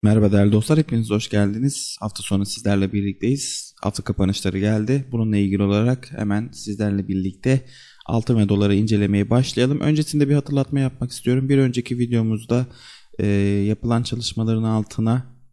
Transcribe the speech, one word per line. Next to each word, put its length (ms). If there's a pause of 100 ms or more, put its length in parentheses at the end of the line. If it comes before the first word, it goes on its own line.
Merhaba 260
değerli 200
dostlar, 280
hepiniz 300
hoş 200
geldiniz. 680
Hafta 240
sonu 220
sizlerle 480
birlikteyiz. 880
Hafta 220
kapanışları 560
geldi. 520
Bununla 260
ilgili 260
olarak 480
hemen 420
sizlerle 540
birlikte 540 (440)
altın 320
ve 120
doları 260
incelemeye 540
başlayalım. 500
Öncesinde 500
bir 40
hatırlatma 460
yapmak 320
istiyorum. 380
Bir 80
önceki 420
videomuzda, 680 (540)
e, 80 (400)
yapılan 360
çalışmaların 600
altına 600 (280)